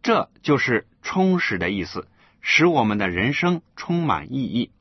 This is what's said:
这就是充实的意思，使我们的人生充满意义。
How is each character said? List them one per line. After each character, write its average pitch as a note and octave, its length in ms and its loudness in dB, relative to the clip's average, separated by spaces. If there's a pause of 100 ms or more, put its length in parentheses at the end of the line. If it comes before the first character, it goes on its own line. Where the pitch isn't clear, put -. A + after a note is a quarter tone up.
这 A3 280 0 (120)
就 D3 140 4
是 - 320 0 (140)
充 F#3 360 2
实 G#2 200 -4
的 F2 120 -2
意 F#2+ 140 -4
思， - 240 -12 (320)
使 - 240 2
我 D3+ 200 4
们 G#2 120 2
的 G2 140 0
人 G#2 240 0
生 F3 260 0 (160)
充 E3+ 260 -2
满 F#2 300 -2
意 C3+ 120 -4
义。 - 360 -4